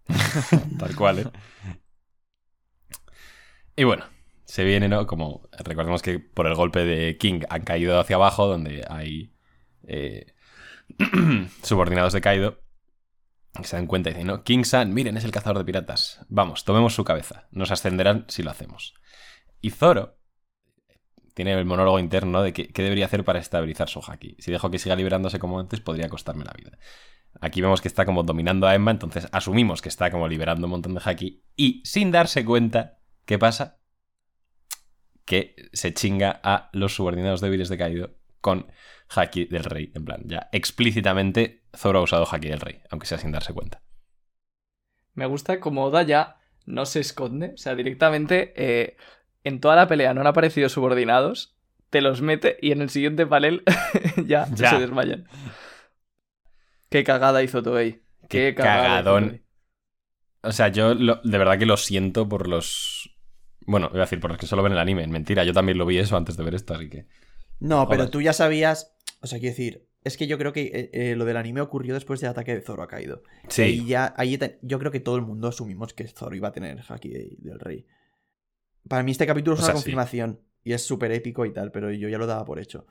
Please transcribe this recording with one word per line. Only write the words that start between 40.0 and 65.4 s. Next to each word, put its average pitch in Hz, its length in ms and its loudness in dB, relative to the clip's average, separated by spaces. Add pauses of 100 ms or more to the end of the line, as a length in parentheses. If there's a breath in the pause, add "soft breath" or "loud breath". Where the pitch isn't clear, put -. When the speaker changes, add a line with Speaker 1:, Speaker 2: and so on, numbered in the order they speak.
Speaker 1:
plan, - 200 -10
ya 82 260 -10
explícitamente 101 1120 0 (100)
Zoro 95 240 2
ha 90 40 6
usado 85 280 2
haki 78 160 -4
del 76 140 -6
rey, - 200 -14 (100)
aunque 78 160 -10
sea 82 100 -6
sin 78 140 -6
darse 78 220 -4
cuenta. - 280 -10 (1300)
Speaker 2:
Me 135 100 -6
gusta 139 340 -4
como 143 260 -4
Oda 156 180 4
ya 151 360 2 (260)
no 131 200 -6
se 151 160 -4
esconde, 139 540 -6
o - 20 -20
sea, 131 180 -6
directamente, 151 800 2
eh, 120 420 -2 (460 soft breath)
en 139 160 -6
toda 151 160 6
la 180 120 8
pelea 139 260 4
no 135 80 -2
han 143 60 4
aparecido 151 420 4
subordinados, 127 880 2 (340)
te 147 120 4
los 135 200 2
mete 156 400 2
y 147 100 2
en 143 100 0
el 143 80 -2
siguiente 151 380 0
panel 151 380 4
<laughs> 170 600 0
ya 147 300 2
Speaker 1:
Ya. 120 160 4
Speaker 2:
se 131 80 6
desmayan. 127 480 -2 (1600 loud breath)
Qué 143 140 2
cagada 135 400 4
hizo 127 200 -2
Toei. 117 400 -2 (260)
Speaker 1:
Qué 131 200 2
Speaker 2:
Qué 127 60 -2
cagada 117 240 4
hizo 123 80 4
Speaker 1:
cagadón. 98 420 4
Speaker 2:
Toei. - 120 -14 (1000)
Speaker 1:
O 110 80 -2
sea, 107 160 4
yo 110 260 4
lo, 117 300 4
de 104 140 2
verdad 95 200 4
que 107 80 2
lo 107 120 6
siento 98 520 0
por 95 180 -4
los... - 720 -6 (440)
Bueno, 101 300 0
iba 92 100 -2
a 92 40 2
decir, 90 140 -2
por 82 120 -4
los 82 80 -8
que 85 80 -10
solo 98 160 2
ven 98 100 2
el 87 60 2
anime. 87 280 0
Mentira, 82 360 0